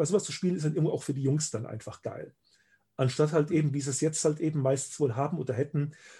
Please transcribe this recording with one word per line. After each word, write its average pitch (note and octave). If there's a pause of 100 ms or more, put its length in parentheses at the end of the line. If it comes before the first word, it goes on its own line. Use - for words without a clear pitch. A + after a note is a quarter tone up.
sowas F#3
zu -
spielen F3+
ist D#3
dann D#3
irgendwo E3+
auch -
für C#3+
die C3+
Jungs D3
dann A2+
einfach -
geil. - (640)
Anstatt D3+
halt D3+
eben, D#3
wie C#3+
sie C3+
es C3+
jetzt D#3
halt D3+
eben D#3
meistens C3+
wohl B2
haben D3
oder C#3
hätten, D3 (240)